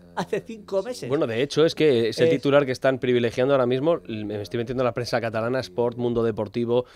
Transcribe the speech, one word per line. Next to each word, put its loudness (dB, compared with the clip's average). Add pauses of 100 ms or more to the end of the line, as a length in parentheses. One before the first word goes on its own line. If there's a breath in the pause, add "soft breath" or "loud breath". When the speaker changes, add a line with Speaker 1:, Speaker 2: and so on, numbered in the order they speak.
(160)
Speaker 1:
hace -4
cinco -6
meses. -8
Speaker 2:
Bueno, 0
de -2
hecho, 2
es 2
que 4
es -6
el 4
Speaker 1:
Eh, 6
Speaker 2:
titular 4
que -2
están 0
privilegiando 2
ahora 4
mismo. 2
Me -6
estoy -6
metiendo -2
en 2
la 0
prensa -2
catalana, -2
Sport, -2
Mundo 0
Deportivo, -2